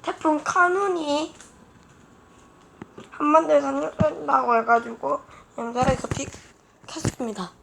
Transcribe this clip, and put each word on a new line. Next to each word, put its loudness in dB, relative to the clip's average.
태풍 0
카눈이 0
한반도에 4
상륙한다고 0
해가지고 0
영상에서 -2
픽했습니다. -10